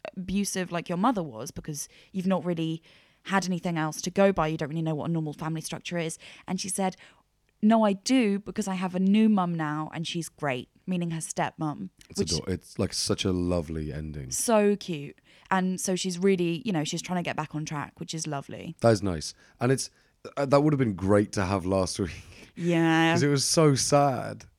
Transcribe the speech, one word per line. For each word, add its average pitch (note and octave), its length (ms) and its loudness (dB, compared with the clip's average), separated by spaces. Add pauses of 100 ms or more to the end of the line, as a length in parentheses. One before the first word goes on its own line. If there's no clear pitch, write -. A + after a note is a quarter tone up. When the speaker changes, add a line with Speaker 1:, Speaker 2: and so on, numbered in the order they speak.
(180)
Speaker 1:
abusive F#3+ 540 -2
like F3 180 -6
your F3 80 -2
mother G#3 240 2
was, C3 300 -8
because D#3 360 -10 (240)
you've F#3 160 -4
not F3+ 160 2
really E3 380 -2 (440)
had F#3+ 200 0
anything F3 320 -2
else D#3 240 -2
to - 80 -6
go G3 220 4
by? E3 160 0
You D#3+ 100 -2
don't D#3 120 -4
really D#3+ 120 -2
know D#3+ 140 0
what C#3+ 140 -4
a E3+ 40 0
normal D#3 200 -2
family D#3+ 280 -6
structure E3+ 360 -8
is." D#3+ 200 -4 (300)
And F#3 120 -4
she F#3+ 100 -6
said, F#3+ 260 -2 (680)
"No, A3 220 6
I G3+ 100 4
do, G#3 460 2
because G3+ 280 -6
I F#3+ 80 -4
have F3+ 200 -4
a F3+ 40 0
new G3+ 300 6
mum F#3 260 2
now, D#3 380 -4
and E3 140 -6
she's E3 220 -6
great," C3 400 -4 (180)
meaning F3 240 -2
her D#3+ 100 -4
stepmum. D#3+ 680 -4 (200)
Speaker 2:
It's - 100 -8
Speaker 1:
which F#2 140 0
Speaker 2:
ador-, E2 160 -4
it's, - 300 -6
like, F#2+ 140 0
such - 320 -2
a G2 60 4
lovely E2 640 -2
ending. D2 380 -8
Speaker 1:
So G#3 440 2
cute. D3+ 440 -10 (300)
And F#3 300 0
so F#3 160 -2
she's F3+ 240 -4
really, F3 460 2
you G#3+ 60 -2
know, D#3 120 0
she's E3 180 -4
trying F3+ 220 -6
to - 40 -
get C3 80 -4
back D3+ 200 -6
on D3+ 100 -4
track, D3 340 -10
which E3 140 -10
is D#3 140 -8
lovely. D3 540 -10
Speaker 2:
That A#2 100 6
is G2 120 4
nice. E2+ 300 -4 (260)
And B2 120 2
it's, - 180 -2 (480)
uh, C#3+ 80 2
that C#3+ 160 6
would D3+ 120 4
have C#3 60 0
been A#2 160 2
great G2+ 380 4
to G2+ 120 0
have F#2 200 0
last F#2+ 340 0
week. F#2 160 -2
<laughs> - 400 -20
Speaker 1:
Yeah. E3 580 2
Speaker 2:
'Cause E3+ 100 4
it D3 60 4
was C#3 160 2
so D3+ 300 6
sad. B2 680 2 (140)